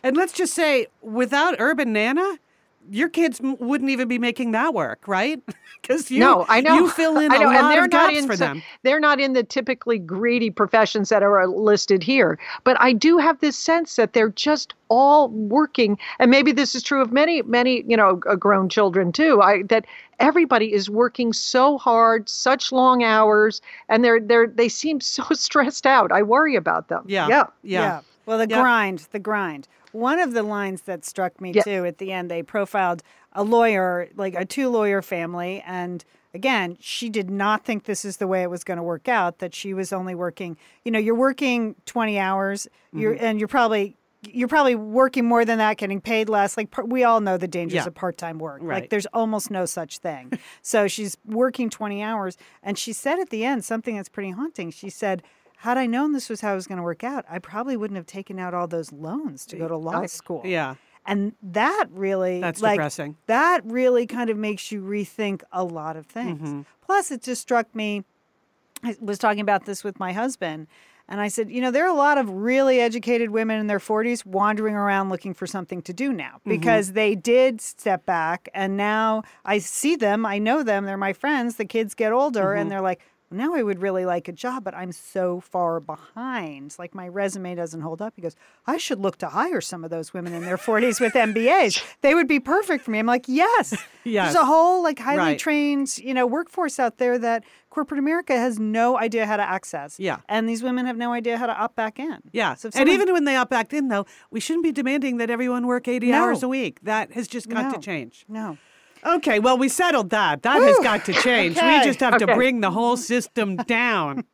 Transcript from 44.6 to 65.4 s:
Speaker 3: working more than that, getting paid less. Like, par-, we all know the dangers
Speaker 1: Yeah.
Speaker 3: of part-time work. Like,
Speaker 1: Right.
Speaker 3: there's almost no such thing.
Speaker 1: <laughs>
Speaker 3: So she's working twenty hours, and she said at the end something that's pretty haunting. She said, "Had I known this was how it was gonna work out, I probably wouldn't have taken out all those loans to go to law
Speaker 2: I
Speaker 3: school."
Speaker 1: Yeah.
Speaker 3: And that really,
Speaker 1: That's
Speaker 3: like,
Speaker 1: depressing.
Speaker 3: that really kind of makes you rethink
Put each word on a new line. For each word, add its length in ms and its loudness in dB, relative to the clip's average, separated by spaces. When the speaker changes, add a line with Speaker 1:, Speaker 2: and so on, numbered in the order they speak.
Speaker 3:
working 500 0
more 180 4
than 140 0
that, 200 2
getting 220 -4
paid 300 -2
less. 260 0
Like, 160 -6
par-, 140 -6
we 180 0
all 160 4
know 180 0
the 100 -4
dangers 360 -6
Speaker 1:
Yeah. 40 -4
Speaker 3:
of 60 -10
part-time 460 -8
work. 220 -10
Like, 80 -10
Speaker 1:
Right. 200 -6
Speaker 3:
there's 180 -2
almost 440 -4
no 140 -4
such 340 -10
thing. 320 -10
Speaker 1:
<laughs> 140 -20
Speaker 3:
So 260 0
she's 380 -6
working 440 -2
twenty 320 -8
hours, 360 -6
and 140 -6
she 160 -10
said 260 -4
at 120 -6
the 140 -6
end 200 -4
something 320 -6
that's 120 -12
pretty 220 -10
haunting. 400 -8
She 180 -16
said, 340 -6
"Had 200 -4
I 100 -2
known 260 -2
this 160 -6
was 100 -10
how 140 -4
it 20 -2
was 120 -8
gonna 160 -8
work 200 -8
out, 260 -8
I 100 -10
probably 360 -8
wouldn't 220 -6
have 100 -12
taken 320 -14
out 140 -8
all 140 -4
those 260 -8
loans 540 -10
to 100 -16
go 100 -6
to 80 -6
law 280 -6
Speaker 2:
I 20 -6
Speaker 3:
school." 400 -12
Speaker 1:
Yeah. 300 -4
Speaker 3:
And 260 -4
that 500 -2
really, 480 -2
Speaker 1:
That's 220 -6
Speaker 3:
like, 140 2
Speaker 1:
depressing. 380 -6
Speaker 3:
that 360 2
really 440 2
kind 240 -4
of 60 -2
makes 340 -6
you 100 -8
rethink 720 -6